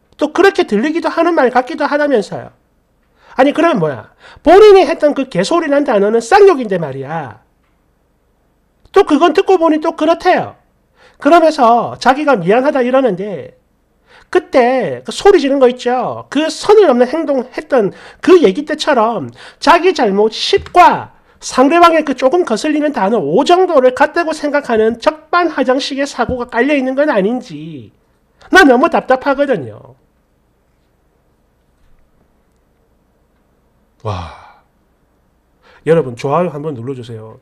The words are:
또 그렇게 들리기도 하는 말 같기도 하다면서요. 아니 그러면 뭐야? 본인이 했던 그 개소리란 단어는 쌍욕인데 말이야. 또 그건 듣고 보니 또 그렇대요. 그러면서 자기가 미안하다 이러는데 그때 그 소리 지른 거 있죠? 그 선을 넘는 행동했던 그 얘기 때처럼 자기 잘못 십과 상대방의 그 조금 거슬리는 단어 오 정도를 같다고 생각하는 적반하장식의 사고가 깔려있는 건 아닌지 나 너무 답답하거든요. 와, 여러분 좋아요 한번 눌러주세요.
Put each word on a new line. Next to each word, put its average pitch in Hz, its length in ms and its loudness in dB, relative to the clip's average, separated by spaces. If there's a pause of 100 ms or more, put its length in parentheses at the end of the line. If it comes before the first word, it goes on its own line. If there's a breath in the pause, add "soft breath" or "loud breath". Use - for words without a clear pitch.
(180)
또 294 160 -4
그렇게 359 300 0
들리기도 311 440 -4
하는 330 280 -2
말 269 140 2
같기도 269 360 -4
하다면서요. 254 640 -4 (880 soft breath)
아니 269 180 2
그러면 320 260 0
뭐야? 143 320 -6 (320 loud breath)
본인이 381 420 8
했던 294 280 0
그 269 160 -6
개소리란 285 560 -2
단어는 220 340 0
쌍욕인데 262 600 2
말이야. 135 600 -10 (1500)
또 392 140 4
그건 311 280 2
듣고 381 240 2
보니 320 220 0
또 320 140 -4
그렇대요. 311 640 -2 (600 soft breath)
그러면서 233 800 2
자기가 277 360 0
미안하다 247 460 0
이러는데 208 760 -4 (720 soft breath)
그때 240 760 -2
그 220 80 -14
소리 392 260 4
지른 277 200 0
거 247 100 4
있죠? 240 600 -6
그 311 200 -2
선을 415 380 4
넘는 247 200 2
행동했던 262 840 -4 (260 loud breath)
그 349 240 4
얘기 208 220 -4
때처럼 233 640 -2 (300 loud breath)
자기 330 340 2
잘못 214 400 -2
십과 302 800 0 (260 soft breath)
상대방의 330 640 2
그 277 100 -4
조금 269 280 0
거슬리는 302 480 -2
단어 226 260 -2
오 175 280 0
정도를 320 500 2
같다고 311 380 -2
생각하는 240 640 -2
적반하장식의 285 1080 -2
사고가 247 420 -6
깔려있는 262 480 -2
건 294 140 0
아닌지 165 800 -6 (600 soft breath)
나 381 140 6
너무 269 240 4
답답하거든요. 254 920 -2 (4000)
와, 92 280 -10 (1500 loud breath)
여러분 143 300 0
좋아요 156 340 -2
한번 147 240 -10
눌러주세요. 113 680 -14